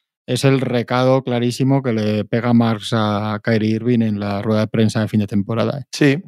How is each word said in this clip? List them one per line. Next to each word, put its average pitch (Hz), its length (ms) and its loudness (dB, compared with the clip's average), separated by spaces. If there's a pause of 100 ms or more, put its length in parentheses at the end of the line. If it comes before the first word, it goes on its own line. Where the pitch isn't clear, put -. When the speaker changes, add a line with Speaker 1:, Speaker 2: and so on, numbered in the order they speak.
(260)
Speaker 1:
es 127 200 -2
el 135 160 4
recado 123 640 0
clarísimo 127 600 0
que 123 100 -2
le 107 320 0
pega 117 280 0
Marks 113 400 2
a 107 500 -2
Kyrie 110 320 0
Irving 113 260 0
en 107 180 -2
la 101 220 -4
rueda 107 200 0
de 107 60 0
prensa 110 340 0
de 107 60 0
fin 110 120 0
de 101 80 0
temporada, 110 520 -2
¿eh? - 120 -14
Speaker 2:
Sí, 147 360 2